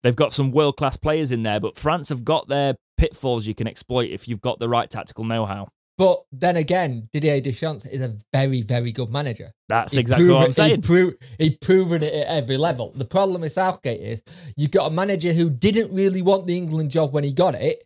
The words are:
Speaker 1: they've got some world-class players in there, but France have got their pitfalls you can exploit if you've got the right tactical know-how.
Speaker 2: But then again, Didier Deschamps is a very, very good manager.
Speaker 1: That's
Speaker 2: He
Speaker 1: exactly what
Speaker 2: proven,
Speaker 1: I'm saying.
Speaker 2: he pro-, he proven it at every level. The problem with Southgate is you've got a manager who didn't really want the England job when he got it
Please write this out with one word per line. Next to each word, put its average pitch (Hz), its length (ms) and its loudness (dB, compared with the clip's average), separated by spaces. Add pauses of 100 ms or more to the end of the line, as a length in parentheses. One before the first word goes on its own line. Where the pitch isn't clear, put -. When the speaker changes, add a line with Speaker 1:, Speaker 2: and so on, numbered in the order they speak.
Speaker 1:
they've 123 120 4
got 147 180 0
some 135 180 0
world-class 143 460 0
players 151 340 -2
in 117 120 -4
there, 107 160 -2
but - 180 -8
France 151 320 -4
have 123 160 -6
got 156 220 -2
their 139 280 0 (220)
pitfalls 123 500 0
you 107 80 -6
can 113 120 -6
exploit 123 420 -4
if - 180 -10
you've 117 140 -8
got 123 180 -4
the 117 100 -4
right 120 200 0
tactical - 340 -12
know-how. 104 460 -6 (280)
Speaker 2:
But 180 340 2
then 175 240 0
again, 156 560 -2
Didier 147 300 0
Deschamps 139 440 -6
is 131 160 -8
a 117 140 -6 (180)
very, 135 280 2
very 120 320 -2
good 117 160 -6
manager. 135 420 -6 (160)
Speaker 1:
That's 113 260 0
Speaker 2:
He 135 60 2
Speaker 1:
exactly 131 280 6
what 175 80 8
Speaker 2:
proven, - 120 8
Speaker 1:
I'm - 60 2
saying. - 240 4
Speaker 2:
he 202 40 -2
pro-, 180 300 4 (260)
he 156 200 4
proven 180 460 2
it 151 100 -2
at 147 140 -2
every 139 300 -2
level. 139 380 -2
The 131 100 -6
problem 185 360 0
with 156 100 -6
Southgate 185 480 -2
is 117 560 -12
you've 147 160 -2
got 147 200 2
a - 40 -4
manager 180 380 0
who 170 160 2
didn't 202 440 0
really 190 280 0
want 190 260 2
the 175 100 -2
England 160 340 -4
job 151 220 0
when 147 100 0
he 143 100 -2
got 165 220 2
it 127 300 2